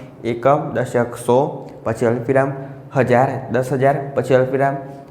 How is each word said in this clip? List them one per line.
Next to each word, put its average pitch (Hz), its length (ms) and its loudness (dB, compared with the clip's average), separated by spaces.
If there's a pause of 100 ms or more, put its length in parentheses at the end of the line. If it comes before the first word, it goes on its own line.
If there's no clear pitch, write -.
(240)
એકમ, 135 500 2
દશક, 120 420 0
સો, - 540 0 (140)
પછી 117 220 -2
અલ્પવિરામ, 131 460 2 (440)
હજાર, 123 340 4 (220)
દસ 127 220 0
હજાર, 135 220 2 (200)
પછી 131 200 2
અલ્પવિરામ, 135 400 2 (360)